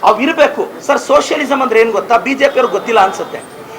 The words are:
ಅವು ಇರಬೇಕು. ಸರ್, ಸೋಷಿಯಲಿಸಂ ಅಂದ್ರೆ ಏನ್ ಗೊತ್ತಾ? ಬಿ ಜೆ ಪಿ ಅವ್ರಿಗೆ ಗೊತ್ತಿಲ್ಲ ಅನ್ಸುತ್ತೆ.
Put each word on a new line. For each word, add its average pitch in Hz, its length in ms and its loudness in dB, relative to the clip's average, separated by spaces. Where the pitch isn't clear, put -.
ಅವು - 180 2
ಇರಬೇಕು. - 640 -2
ಸರ್, 269 120 2
ಸೋಷಿಯಲಿಸಂ 277 600 0
ಅಂದ್ರೆ 226 200 2
ಏನ್ 226 100 2
ಗೊತ್ತಾ? 202 260 0
ಬಿ 254 160 -2
ಜೆ 277 160 2
ಪಿ 254 100 0
ಅವ್ರಿಗೆ 247 140 0
ಗೊತ್ತಿಲ್ಲ 233 260 0
ಅನ್ಸುತ್ತೆ. 190 400 -2